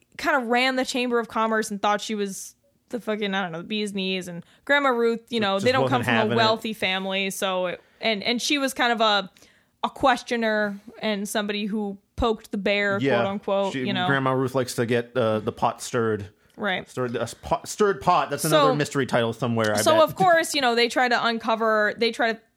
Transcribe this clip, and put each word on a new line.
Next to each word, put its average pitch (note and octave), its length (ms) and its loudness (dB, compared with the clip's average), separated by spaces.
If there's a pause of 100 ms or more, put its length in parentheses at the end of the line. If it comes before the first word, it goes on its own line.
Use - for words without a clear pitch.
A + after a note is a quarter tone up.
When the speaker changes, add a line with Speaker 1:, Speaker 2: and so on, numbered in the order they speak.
(180)
Speaker 1:
kind D4+ 240 0
of A3+ 80 -6
ran B3+ 260 2
the B3+ 100 0
Chamber B3 340 -2
of A3+ 80 -4
Commerce A3 440 -2
and G3+ 100 -6
thought G#3 200 2
she A3 140 -6
was G3+ 400 -6 (340)
the B3 100 -8
fucking, G#3 340 -4
I F#3+ 80 -2
don't F3+ 100 -6
know, E3 80 -8
the F3 80 -12
bee's G#3+ 260 -4
knees, F#3+ 340 -4
and E3+ 160 -12 (220)
Grandma C#4+ 240 2
Ruth, A#3 400 2
you A#3 100 -2
know, G3 180 0
Speaker 2:
Just G3+ 80 -2
Speaker 1:
they B3 60 6
don't C3+ 160 2
come B2+ 120 2
Speaker 2:
wasn't - 60 -2
Speaker 1:
from B2 80 4
a A#2 40 4
Speaker 2:
having D#3 160 2
it. - 20 2
Speaker 1:
wealthy A3+ 380 2
family, F#3+ 560 -2
so F#3 380 -2
it, - 140 -8 (200)
and, G#3+ 220 -2
and A#3+ 180 -2
she D4+ 160 0
was C4 160 -2
kind B3 180 0
of A3+ 80 0
a, G#3 300 2 (540)
a A#3 60 -2
questioner A3 880 0 (220)
and G#3 280 -4
somebody G#3 360 -2
who G3+ 320 -4 (180)
poked A3+ 360 -2
the A3 60 -4
bear, G3+ 420 0
Speaker 2:
Yeah. C3+ 180 2
Speaker 1:
quote A#2 100 2
unquote. G3 460 -2
Speaker 2:
She, C3 120 -4
Speaker 1:
You - 80 -2
know, - 140 0
Speaker 2:
Grandma C3+ 240 2
Ruth C3 240 0
likes B2+ 200 0
to B2 100 0
get, A#2+ 300 -2
uh, A2 240 2
the A2 120 -4
pot - 300 -2
stirred. A2 460 -2 (300)
Speaker 1:
Right. G3 320 -6
Speaker 2:
Stirred, B2 260 -4
uh, A#2 100 -4 (160)
pot, - 280 -4
stirred G3 320 0
pot. E3 300 2
That's C#3+ 100 -4
Speaker 1:
So E3 80 -2
Speaker 2:
another C#4 260 4
mystery C#3+ 300 0
title A#2 260 2
somewhere, A2+ 440 0
I G#2 60 2
Speaker 1:
so G#2+ 120 4
Speaker 2:
bet. D#4+ 100 6
Speaker 1:
of - 120 0
course, E4+ 380 4
you D4+ 60 -2
know, B3 160 2
they A#3+ 140 2
try B3+ 180 2
to A#3+ 180 0
uncover, A3 720 0
they A#3 140 0
try A3+ 220 0
to A3 60 -10 (180)